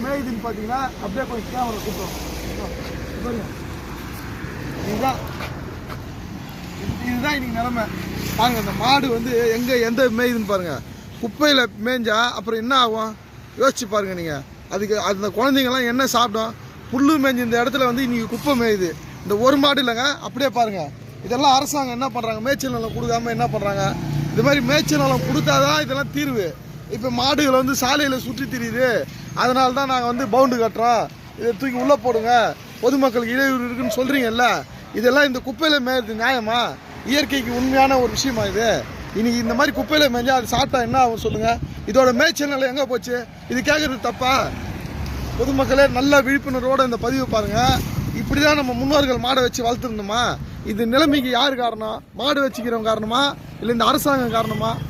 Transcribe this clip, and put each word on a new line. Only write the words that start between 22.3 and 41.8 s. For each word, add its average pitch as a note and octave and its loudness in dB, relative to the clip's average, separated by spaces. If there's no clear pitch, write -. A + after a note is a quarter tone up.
மேய்ச்சல் C4+ 0
நிலம் A3+ -4
கொடுக்காம A#3 -2
என்ன A#3 0
பண்றாங்க? G3+ -2
இது A3 2
மாதிரி C#4+ 4
மேய்ச்சல் C#4+ 2
நிலம் B3+ 2
கொடுத்தாதான் C#4+ 4
இதெல்லாம் C#4 -4
தீர்வு. B3 -2
இப்ப A#3+ -4
மாடுகள் C4 4
வந்து C4 0
சாலையில C4+ 2
சுற்றி A#3 -6
திரியுது, A#3 0
அதனால B3+ 2
தான் C4+ 0
நாங்க B3+ 0
வந்து A#3+ -2
பவுண்டு B3+ 4
கட்டுறோம், A3+ 2
இதை A#3 0
தூக்கி B3+ -4
உள்ள C#4 6
போடுங்க, A3 2
பொதுமக்களுக்கு B3 2
இடையூறு C4 2
இருக்குன்னு B3 -4
சொல்றீங்கல்ல, A#3+ 2
இதெல்லாம் B3 6
இந்த B3+ -2
குப்பையில D4 2
மேய்றது A3+ -2
நியாயமா? A#3 0
இயற்கைக்கு B3 0
உண்மையான C4+ 4
ஒரு A#3+ 2
விஷயமா A3 -2
இது? G3 2
இன்னைக்கு A#3 2
இந்த A#3 0
மாதிரி D4 2
குப்பையில D4+ 2
மேய்ஞ்சா A#3+ 0
அது B3+ 2
சாப்பிட்டா B3+ 0
என்ன A#3+ 0
ஆகும் A#3 4
சொல்லுங்க? A3 0